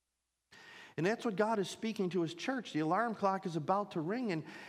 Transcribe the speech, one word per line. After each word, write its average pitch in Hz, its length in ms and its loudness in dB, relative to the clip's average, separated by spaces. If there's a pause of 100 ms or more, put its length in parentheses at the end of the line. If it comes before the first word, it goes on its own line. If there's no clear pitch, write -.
(960)
And 151 80 2
that's 220 200 2
what 208 120 0
God 214 220 4
is 185 100 0
speaking 208 420 -2
to 185 100 2
his 160 140 0
church. - 380 -4
The 151 80 0
alarm 196 360 2
clock 190 300 2
is 165 100 -4
about 190 360 0
to 175 80 -2
ring, 214 300 -2
and, 160 140 0 (240)